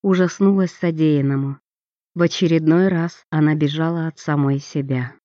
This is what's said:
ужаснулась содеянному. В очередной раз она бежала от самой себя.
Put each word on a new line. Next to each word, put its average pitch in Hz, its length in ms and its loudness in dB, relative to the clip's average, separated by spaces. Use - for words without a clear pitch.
ужаснулась 190 720 2
содеянному. 143 880 -2
В 170 60 -2
очередной 165 640 2
раз 170 420 -4
она 156 260 2
бежала 160 520 -2
от 160 100 -10
самой 139 420 0
себя. 131 540 -6